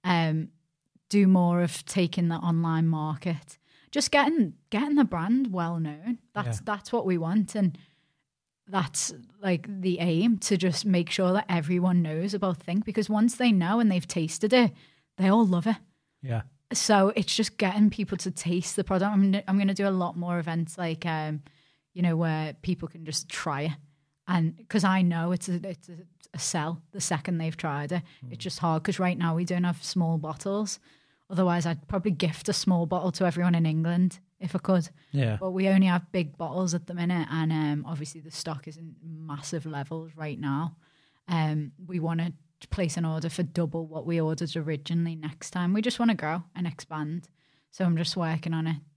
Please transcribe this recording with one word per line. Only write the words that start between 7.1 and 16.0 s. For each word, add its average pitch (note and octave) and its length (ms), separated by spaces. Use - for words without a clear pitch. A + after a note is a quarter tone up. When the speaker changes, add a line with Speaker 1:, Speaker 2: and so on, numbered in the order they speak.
Speaker 1:
want. F3 360
And F#3+ 220
that's, F#3 460
like, F#3 260
the F3+ 160
aim, F3+ 400
to - 180
just F3+ 300
make F3 240
sure F#3 240
that G3+ 140
everyone F3 520
knows E3 320
about F#3 260
Think, F#3+ 260
because G#3+ 260
once G#3+ 260
they B3 160
know F#3+ 280
and A3+ 100
they've F3+ 160
tasted F3+ 460
it, A#3+ 200
they F#3+ 100
all A3 180
love F3+ 200
it. A3+ 100